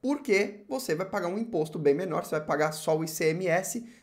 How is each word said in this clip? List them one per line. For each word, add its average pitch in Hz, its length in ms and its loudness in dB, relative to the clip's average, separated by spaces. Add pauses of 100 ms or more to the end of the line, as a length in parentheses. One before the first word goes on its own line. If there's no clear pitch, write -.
porque 254 640 0
você 254 280 -2
vai 185 140 -4
pagar 180 200 -2
um 190 80 -4
imposto 175 420 -2
bem 143 160 6
menor, 175 300 -2
você - 60 -6
vai 151 140 -2
pagar 151 280 2
só 156 260 0
o 165 60 -2
I - 20 -6
C 160 220 2
M 180 180 0
S, 185 380 0 (180)